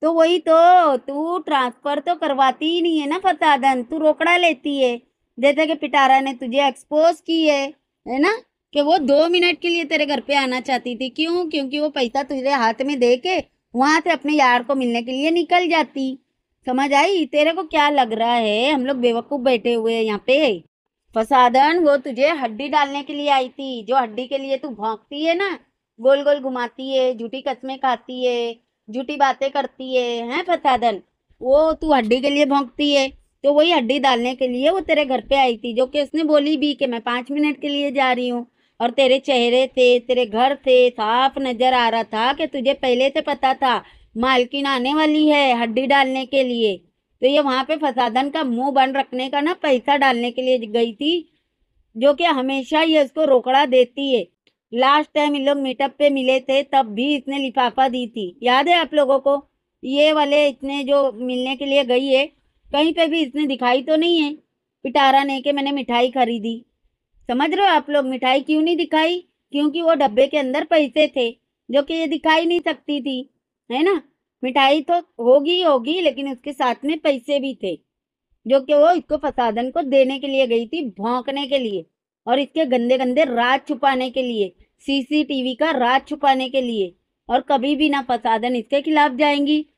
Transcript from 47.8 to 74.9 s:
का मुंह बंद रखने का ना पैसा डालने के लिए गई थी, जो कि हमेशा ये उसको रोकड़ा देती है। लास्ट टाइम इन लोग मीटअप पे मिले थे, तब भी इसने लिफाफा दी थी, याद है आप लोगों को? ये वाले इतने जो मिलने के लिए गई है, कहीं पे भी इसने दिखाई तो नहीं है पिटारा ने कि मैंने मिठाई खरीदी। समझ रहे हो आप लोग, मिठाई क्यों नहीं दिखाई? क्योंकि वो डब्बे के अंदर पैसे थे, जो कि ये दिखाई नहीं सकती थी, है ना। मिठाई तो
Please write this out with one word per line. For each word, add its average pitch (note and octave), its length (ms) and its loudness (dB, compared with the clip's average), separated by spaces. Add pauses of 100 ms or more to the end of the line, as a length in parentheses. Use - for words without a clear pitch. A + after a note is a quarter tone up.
का D#4 140 -4
मुंह B3+ 280 -2
बंद C4+ 260 2
रखने B3+ 320 -4
का C#4+ 120 -2
ना D#4+ 140 0
पैसा C#4+ 420 0
डालने B3 340 2
के A#3+ 100 -8
लिए B3+ 180 2
गई A3+ 340 -2
थी, D#4 380 -4 (640)
जो C4 180 4
कि C#4 120 -2
हमेशा C4+ 580 0
ये D#4 200 4
उसको D#4 220 -2
रोकड़ा C4+ 420 2
देती C4 460 0
है। G#3 120 0 (460)
लास्ट C4+ 440 2
टाइम D4 200 0
इन C#4 100 -2
लोग C#4+ 120 2
मीटअप C4+ 420 -4
पे D4 100 4
मिले C4 300 0
थे, C4+ 240 -2
तब C4+ 280 0
भी B3 240 -2
इसने C#4 240 -6
लिफाफा C4 500 0
दी B3 180 -6
थी, G3+ 360 -10
याद C4 260 2
है F4 60 4
आप E4 180 -2
लोगों C#4 260 2
को? C#4 160 0 (480)
ये C#4+ 300 2
वाले D4 340 2
इतने C#4 360 -6
जो C#4 300 0
मिलने B3+ 420 -6
के C4+ 100 -8
लिए C#4 200 2
गई B3 220 0
है, C4+ 180 2 (460)
कहीं D#4 220 0
पे E4+ 140 0
भी D#4+ 140 -2
इसने D4 260 -4
दिखाई B3+ 360 0
तो D#4 120 0
नहीं E4 260 2
है D4 120 -4 (520)
पिटारा C4+ 380 2
ने C#4 180 -4
कि C#4+ 100 -2
मैंने C#4+ 220 -2
मिठाई B3 380 0
खरीदी। A#3 540 -4 (640)
समझ C#4 240 -2
रहे G4 140 2
हो F4+ 60 4
आप D4 160 0
लोग, D4 160 2
मिठाई C4 360 0
क्यों D#4 200 0
नहीं E4 160 0
दिखाई? D#4+ 460 -2 (300)
क्योंकि D4 280 -2
वो E4 140 2
डब्बे C4+ 320 2
के D4+ 100 -2
अंदर C#4 280 -2
पैसे D4+ 440 2
थे, B3 200 -2 (400)
जो C#4 140 0
कि C#4+ 100 -6
ये E4 140 -2
दिखाई D#4+ 380 0
नहीं E4+ 160 0
सकती D4 400 -6
थी, B3+ 200 -6 (480)
है B3+ 140 -2
ना। F4+ 180 0 (420)
मिठाई C4+ 380 2
तो D#4 140 -2